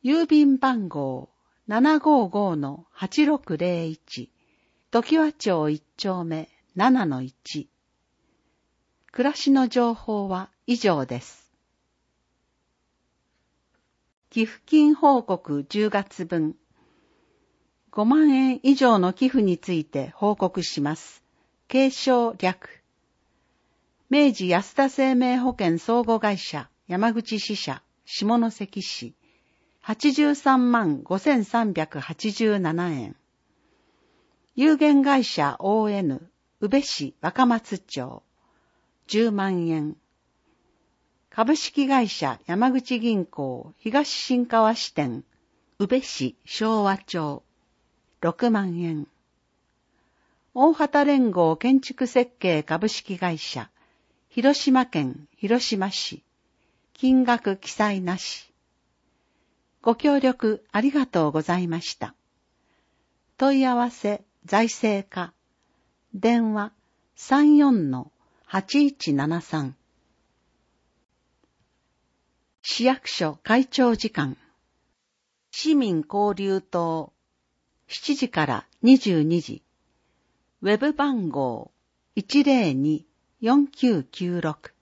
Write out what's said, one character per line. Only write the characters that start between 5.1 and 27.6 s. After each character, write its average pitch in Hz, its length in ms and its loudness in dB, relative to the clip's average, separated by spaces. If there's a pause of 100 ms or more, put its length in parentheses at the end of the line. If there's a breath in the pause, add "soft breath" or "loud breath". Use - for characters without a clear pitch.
町 160 380 0
一 151 140 -4 (120)
丁 185 280 -6
目 160 240 -8 (260)
七 233 320 2
の 131 160 -4
一。 - 460 -12 (1400)
暮 262 180 0
ら 294 60 -8
し - 160 0
の 262 160 4
情 233 260 0
報 208 340 -6
は 185 220 -6 (160)
以 247 100 0
上 165 300 0
で 123 140 -8
す。 - 280 -20 (2750)
寄 226 160 -2
付 - 200 -18
金 302 280 6
報 285 280 4
告 151 460 -4
十 208 220 -2
月 196 340 -6
分。 160 320 -2 (1300)
五 208 140 -2
万 294 260 4
円 262 320 2
以 277 120 6
上 254 240 4
の 180 140 2
寄 254 160 0
付 254 140 2
に 180 160 0
つ - 140 -6
い 160 120 -2
て 139 300 -8
報 208 220 -2
告 185 260 -4
し - 180 -8
ま 151 160 -2
す。 - 280 -20 (440)
継 269 220 2
承 240 480 0
略。 - 440 -6 (1300)
明 285 240 4
治 185 160 -4
安 175 260 0
田 269 140 2
生 262 260 0
命 254 240 2
保 247 120 0
険 175 280 0
相 233 260 0
互 220 160 0
会 208 180 -2
社、 - 300 -10 (180)
山 202 260 0
口 220 260 -6
支 202 180 -8
社、 131 260 -10 (220)